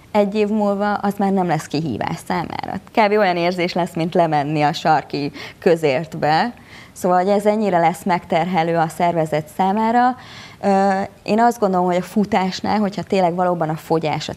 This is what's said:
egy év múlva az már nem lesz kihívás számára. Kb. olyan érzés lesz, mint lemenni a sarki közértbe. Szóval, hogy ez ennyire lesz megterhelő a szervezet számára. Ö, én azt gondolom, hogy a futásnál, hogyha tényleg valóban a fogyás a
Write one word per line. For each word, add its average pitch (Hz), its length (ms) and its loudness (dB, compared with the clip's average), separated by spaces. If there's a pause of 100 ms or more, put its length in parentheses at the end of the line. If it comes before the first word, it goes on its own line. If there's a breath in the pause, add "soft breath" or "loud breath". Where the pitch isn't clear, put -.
(120)
egy 202 240 0
év 214 120 2
múlva 208 460 0
az 202 240 -2
már 196 140 0
nem 185 160 0
lesz 156 200 -2
kihívás 151 500 -4 (100)
számára. - 520 -6 (120)
Kb. 208 260 2
olyan 180 200 2
érzés 175 360 -2
lesz, 175 200 -2
mint 165 200 -4
lemenni 151 480 2
a 147 120 2
sarki 147 580 -2 (280 loud breath)
közértbe. 160 960 0 (380 loud breath)
Szóval, 180 260 0
hogy 185 120 2
ez 202 160 2
ennyire 208 340 2
lesz 170 240 2
megterhelő 170 720 0
a 160 100 2
szervezet 160 600 0 (100)
számára. 220 580 2 (460 loud breath)
Ö, 196 280 2 (340)
én 214 160 0
azt 233 200 2
gondolom, 185 260 2
hogy 180 100 2
a 185 60 0
futásnál, 190 800 -2
hogyha 190 240 -4
tényleg 180 320 0
valóban 180 340 0
a 156 60 -2
fogyás 160 540 -2
a - 80 -8